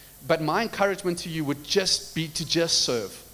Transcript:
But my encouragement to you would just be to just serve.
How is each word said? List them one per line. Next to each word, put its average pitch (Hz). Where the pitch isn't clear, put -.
But 165
my 160
encouragement 185
to 180
you 160
would 143
just -
be 160
to 156
just 165
serve. 113